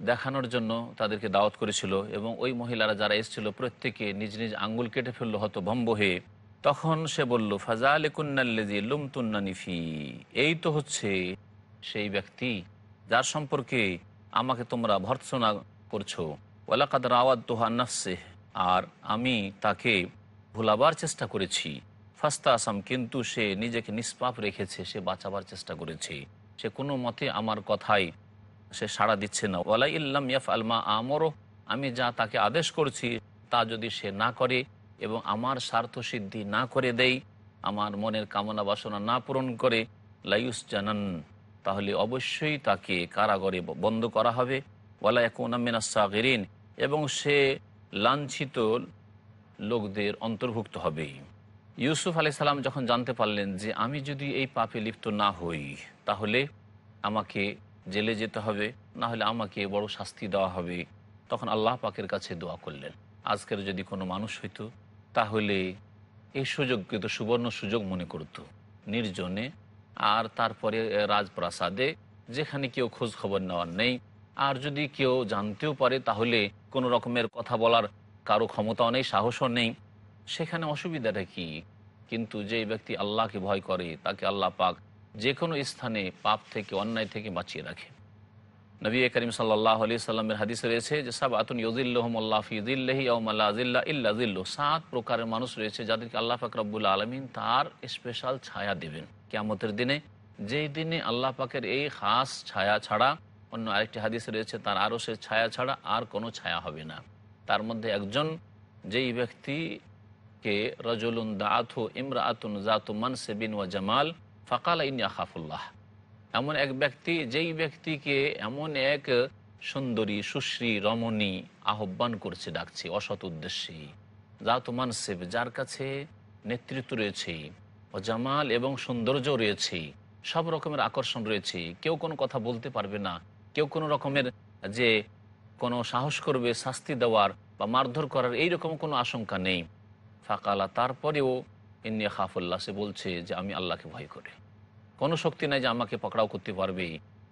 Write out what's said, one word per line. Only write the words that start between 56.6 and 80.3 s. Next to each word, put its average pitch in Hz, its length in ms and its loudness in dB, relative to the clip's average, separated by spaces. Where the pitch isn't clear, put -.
আমাকে 104 380 -2
জেলে 107 240 0
যেতে 110 240 -4
হবে, 104 260 0
না 117 120 -2
হলে 117 160 -2
আমাকে 107 440 -2
বড় 101 200 0
শাস্তি - 400 -10
দেওয়া 95 220 2
হবে, 90 280 -4
তখন 120 200 -4
আল্লাহ 110 320 2
পাকের 104 260 -4
কাছে 95 280 -4
দোয়া 82 260 -8
করলেন। 71 300 -12
আজকের 107 420 -2
যদি 95 180 -2
কোনো 95 220 -8
মানুষ 95 260 -4
হইতো, 107 200 -10
তাহলে 107 440 2
এই 135 120 -2
সুযোগকে 123 540 0
তো 107 80 -4
সুবর্ণ 117 420 0
সুযোগ 110 340 -2
মনে 92 220 -4
করত, - 300 -10
নির্জনে, 101 580 -2
আর 110 280 4
তারপরে 110 720 2
রাজপ্রাসাদে, 98 880 0
যেখানে 139 400 -4
কেউ 123 180 0
খোঁজ 113 280 -4
খবর 98 240 0
নেওয়ার 87 280 -2
নেই, 110 260 2
আর 139 200 2
যদি 143 320 -4
কেউ 131 260 2
জানতেও 104 480 -2
পারে, 131 260 4
তাহলে 113 500 2
কোনো 127 180 0
রকমের 120 380 2
কথা 117 300 -4
বলার 117 260 6
কারো 110 220 6
ক্ষমতাও 113 420 2
নেই, 127 140 2
সাহসও 117 440 2
নেই, 117 260 2
সেখানে 165 380 -4